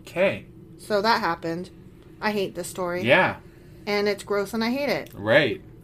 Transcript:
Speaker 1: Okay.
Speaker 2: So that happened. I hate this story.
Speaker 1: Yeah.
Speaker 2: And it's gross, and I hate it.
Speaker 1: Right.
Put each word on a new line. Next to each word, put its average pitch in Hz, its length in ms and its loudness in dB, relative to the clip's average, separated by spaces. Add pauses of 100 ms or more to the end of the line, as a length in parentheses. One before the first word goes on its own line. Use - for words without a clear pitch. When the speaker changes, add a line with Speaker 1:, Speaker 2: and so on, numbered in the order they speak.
Speaker 1:
Okay. 170 440 -2 (320)
Speaker 2:
So 208 240 0
that 226 180 4
happened. 170 500 -4 (500)
I 214 120 -2
hate 202 220 -4
this 175 140 -8
story. 180 340 -4
Speaker 1:
Yeah. 156 340 4 (500)
Speaker 2:
And 202 220 0
it's 196 160 -2
gross, 202 280 -4
and 226 120 -4
I 233 60 0
hate 277 180 -2
it. 165 260 -4
Speaker 1:
Right. 107 480 2 (220)